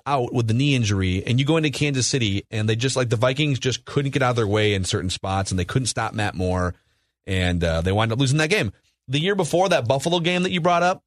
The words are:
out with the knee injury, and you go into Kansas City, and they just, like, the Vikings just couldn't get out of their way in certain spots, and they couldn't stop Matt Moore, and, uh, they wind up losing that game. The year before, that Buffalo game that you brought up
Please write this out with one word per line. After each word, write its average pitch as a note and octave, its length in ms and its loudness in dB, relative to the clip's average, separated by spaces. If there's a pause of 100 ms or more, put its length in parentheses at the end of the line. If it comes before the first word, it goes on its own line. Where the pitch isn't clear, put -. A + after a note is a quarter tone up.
out B2+ 280 -2
with A#2 140 0
the A2 60 0
knee C#3 220 2
injury, G2 500 0
and B2 140 2
you C#3+ 60 2
go E3 120 2
into D#3 140 0
Kansas C3+ 360 0
City, G2+ 420 0
and A2 200 -2
they A2 60 2
just, B2+ 200 -2
like, B2+ 140 0
the A#2+ 60 0
Vikings C3 440 0
just - 260 -4
couldn't C#3 260 -2
get C#3 120 0
out B2 80 4
of A#2 40 -2
their A2+ 120 2
way G#2+ 260 2
in F#2+ 100 -2
certain F2+ 260 -2
spots, F#2+ 420 -4
and F#2 80 -2
they F2 60 -2
couldn't B2+ 220 -2
stop A2+ 260 -4
Matt G#2 220 -4
Moore, F#2 380 -2 (540)
and, F2+ 360 0
uh, E2 180 0
they F#2 100 0
wind A2+ 200 2
up A#2 80 0
losing C#3 180 2
that D#3 120 0
game. E3+ 220 0 (360)
The C#3 120 -2
year F#3+ 160 0
before, F3+ 340 2
that C#3 180 2
Buffalo E3 320 0
game F3+ 240 0
that F#3 80 -2
you F3+ 100 -2
brought F3 220 2
up F#3 240 0